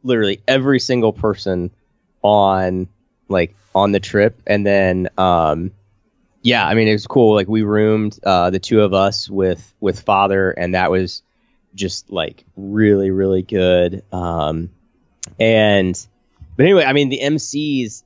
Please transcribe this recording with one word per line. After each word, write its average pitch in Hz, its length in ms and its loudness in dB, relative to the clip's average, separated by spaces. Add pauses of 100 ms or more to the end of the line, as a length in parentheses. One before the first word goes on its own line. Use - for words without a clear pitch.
literally 110 460 -2
every 135 320 2
single 117 320 0
person 92 580 -4 (500)
on, 95 680 0 (400)
like, 87 260 -2 (180)
on 101 200 2
the 98 80 0
trip. 104 440 0
And 101 220 0
then, 92 500 2
um, 85 540 0 (720)
yeah, 117 240 0
I 90 80 -2
mean, 110 140 2
it 107 40 2
was 104 140 -4
cool. 113 300 4
Like, 95 100 0
we 110 160 -2
roomed, 107 640 0
uh, 90 260 2
the 92 80 -4
two 110 220 0
of 98 140 2
us 95 360 0
with, 95 480 -4
with 98 220 -4
Father, 98 500 0
and 90 240 -6
that 90 160 0
was 92 320 -4 (520)
just, 95 360 -8
like, 87 340 -8 (120)
really, 98 540 2
really 95 320 0
good. 90 600 0 (100)
Um, 85 580 -4 (680)
and, 104 580 2 (600)
but - 80 4
anyway, 180 200 4
I 135 80 0
mean, 143 160 0
the 127 120 -6
M 143 180 -2
Cs 139 680 -6